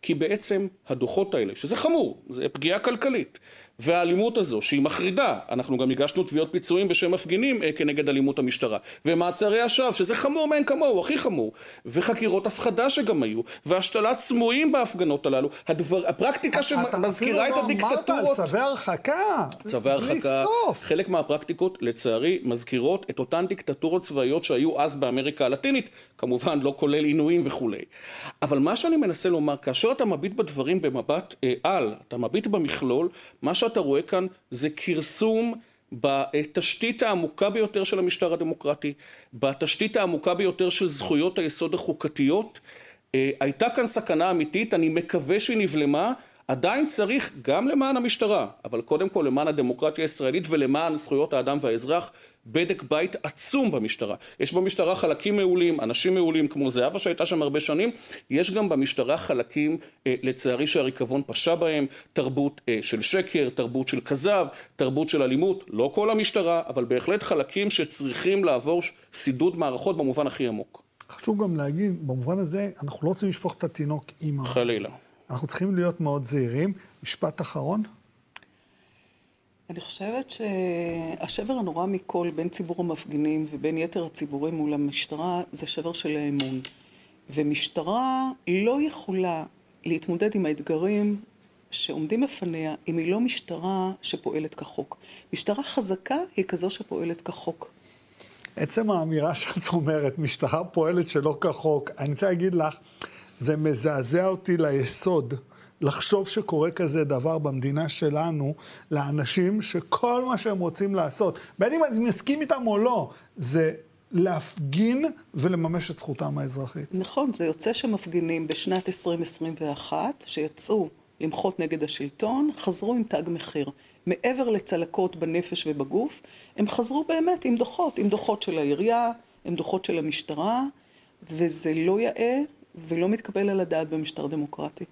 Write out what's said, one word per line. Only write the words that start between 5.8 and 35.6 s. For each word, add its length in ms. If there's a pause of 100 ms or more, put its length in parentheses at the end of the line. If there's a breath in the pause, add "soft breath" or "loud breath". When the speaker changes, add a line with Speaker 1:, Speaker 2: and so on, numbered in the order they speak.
Speaker 1:
הגשנו 320
תביעות 280
פיצויים 360
בשם 240
מפגינים, 520
אה, 80
כנגד 380
אלימות 300
המשטרה, 380 (280 loud breath)
ומעצרי 560
השווא, 300
שזה 240
חמור 320
מאין 160
כמוהו, 360
הכי 180
חמור, 340 (340 loud breath)
וחקירות 600
הפחדה 420
שגם 340
היו, 180 (240 loud breath)
והשתלת 540
סמויים 520
בהפגנות 540
הללו, 240 (180 loud breath)
הדבר, 400
הפרקטיקה 520
Speaker 2:
אתה 40
Speaker 1:
שמזכירה 840
את 60
Speaker 2:
אפילו 60
לא 60
אמרת 160
על 120
Speaker 1:
הדיקטטורות. 420
Speaker 2:
צווי 240
הרחקה. 880 (200)
Speaker 1:
צווי 160
Speaker 2:
בלי 80 (220)
Speaker 1:
הרחקה, 320
Speaker 2:
סוף. 380
Speaker 1:
חלק 260
מהפרקטיקות, 720
לצערי, 600
מזכירות 680
את 100
אותן 280
דיקטטורות 540
צבאיות 420
שהיו 380
אז 140
באמריקה 500
הלטינית, 440 (280 loud breath)
כמובן 420
לא 180
כולל 260
עינויים 420
וכולי. 360 (600 loud breath)
אבל 180
מה 160
שאני 220
מנסה 320
לומר, 280
כאשר 340
אתה 140
מביט 280
בדברים 480
במבט, 600
אה, 100 (100)
על, 300 (140)
אתה 100
מביט 300
במכלול, 600 (320 loud breath)
מה 120
שאתה 260
רואה 220
כאן 240 (260 loud breath)
זה 180
כרסום 840 (380 loud breath)